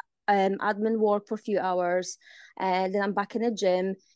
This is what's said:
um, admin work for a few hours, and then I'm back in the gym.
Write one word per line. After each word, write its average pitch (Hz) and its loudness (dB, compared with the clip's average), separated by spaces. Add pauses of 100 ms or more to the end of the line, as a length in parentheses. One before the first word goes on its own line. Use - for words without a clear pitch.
(280)
um, 196 4
admin 214 0
work 208 2
for 220 -6
a 214 -14
few 196 0
hours, 180 -2 (400)
and 190 0
then 202 2
I'm 196 -2
back 202 -4
in 220 -2
the 240 0
gym. 190 0 (220)